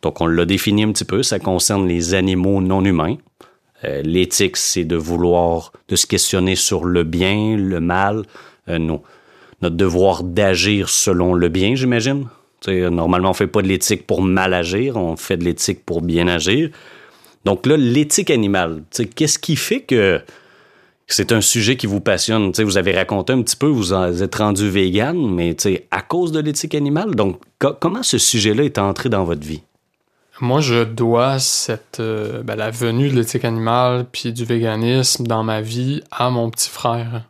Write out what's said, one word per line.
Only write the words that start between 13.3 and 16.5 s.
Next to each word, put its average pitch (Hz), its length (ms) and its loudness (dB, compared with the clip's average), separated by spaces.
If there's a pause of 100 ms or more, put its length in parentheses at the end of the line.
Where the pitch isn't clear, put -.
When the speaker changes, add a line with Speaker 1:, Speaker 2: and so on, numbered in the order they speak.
Speaker 1:
on 90 40 0
fait 101 120 0
pas 101 160 0
de 95 60 0
l'éthique 95 380 -2
pour 92 160 0
mal 92 320 2
agir, 98 420 -2
on 85 200 -2
fait - 220 -4
de 87 60 -2
l'éthique 87 420 -2
pour 82 160 -4
bien 85 260 0
agir. 95 420 0 (720)